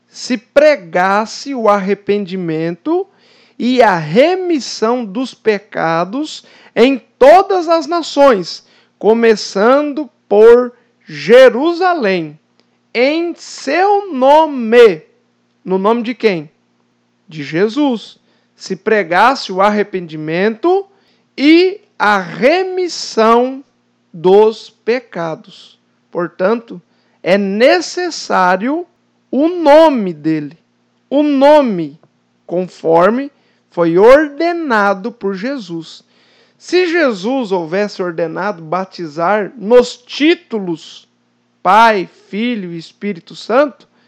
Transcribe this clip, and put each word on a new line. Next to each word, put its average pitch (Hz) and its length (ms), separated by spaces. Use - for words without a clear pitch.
se - 300
pregasse 214 1160
o 214 140
arrependimento 196 1400
e 240 240
a 196 140
remissão 247 1080
dos 220 300
pecados 196 1080
em 254 220
todas 359 500
as 330 200
nações, 277 800
começando 233 1080
por 233 440
Jerusalém." 226 1300
Em 311 400
seu 392 760
nome 247 920
no 185 80
nome 220 260
de 233 120
quem? 175 360
De 156 140
Jesus. 220 760
Se - 180
pregasse 208 800
o 185 80
arrependimento 202 1300
e 339 460
a 202 200
remissão 262 1400
dos 202 600
pecados. 185 1080
Portanto, 185 680
é 185 140
necessário 233 1500
o 277 160
nome 302 680
dele. 151 420
O 285 120
nome, 262 760
conforme 180 840
foi 170 300
ordenado 269 1120
por 196 220
Jesus. 185 680
Se 359 300
Jesus 254 680
houvesse 190 500
ordenado 170 600
batizar 175 920
nos 233 440
títulos 220 1080
Pai, 208 460
Filho 208 420
e 165 60
Espírito 175 580
Santo, 254 500